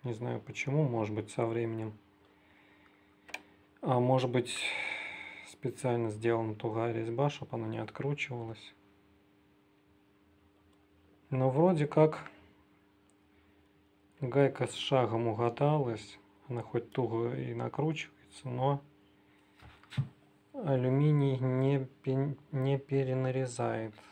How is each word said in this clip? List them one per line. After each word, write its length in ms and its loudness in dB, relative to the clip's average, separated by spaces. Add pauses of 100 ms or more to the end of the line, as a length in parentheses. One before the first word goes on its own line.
Не 80 -4
знаю 280 -6
почему, 460 0
может 280 0
быть, 160 -6
со 160 -2
временем. 460 -4 (1900)
А 180 2
может 320 4
быть, 240 0 (960)
специально 600 -2
сделана 440 0
тугая 380 -2
резьба, 380 0
чтоб 240 -10
она 120 -4
не 120 -4
откручивалась. 960 -6 (2500)
Но 180 2
вроде 380 4
как 440 2 (1900)
гайка 460 2
с 80 -10
шагом 540 2
угадалась. 920 0 (300)
Она 140 -4
хоть 280 -4
туго 460 0
и 180 -6
накручивается, 960 -6
но 340 0 (1700)
алюминий 840 4
не 480 2 (160)
пен-, 340 0 (140)
не 260 0
перенарезает. 1160 -2 (180)